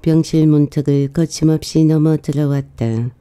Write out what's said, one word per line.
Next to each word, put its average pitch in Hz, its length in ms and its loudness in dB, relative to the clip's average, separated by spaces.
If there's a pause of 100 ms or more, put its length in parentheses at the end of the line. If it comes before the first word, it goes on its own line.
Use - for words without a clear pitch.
병실 156 460 2
문턱을 143 640 0
거침없이 160 720 0
넘어 156 320 2
들어왔다. 139 920 -4 (100)